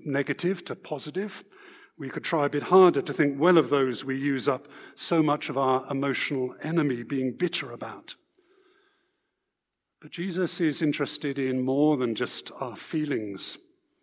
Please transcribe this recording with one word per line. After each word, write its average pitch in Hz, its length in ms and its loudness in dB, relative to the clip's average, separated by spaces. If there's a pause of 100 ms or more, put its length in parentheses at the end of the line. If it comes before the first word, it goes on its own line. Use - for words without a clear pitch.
negative 147 580 -2
to 131 100 -6
positive. 156 680 -6 (540)
We 135 100 -8
could - 160 -8
try 151 220 0
a 139 40 0
bit 143 120 -2
harder 175 400 8
to 143 100 -6
think 143 260 2
well 170 200 6
of 131 100 4
those 131 340 2
we 135 140 -4
use 135 320 0
up 131 180 -2 (280)
so - 280 2
much 147 280 0
of 131 80 -2
our 131 320 0
emotional 135 720 -2
enemy 151 400 0
being 131 340 -2
bitter 147 360 -4
about. 107 440 -12 (1800)
But 147 120 -18
Jesus 180 500 -2
is 151 180 0
interested 143 580 -2
in 131 240 0
more 143 360 4
than 117 160 0
just - 380 -4
our 123 220 -8
feelings. 113 840 -4 (440)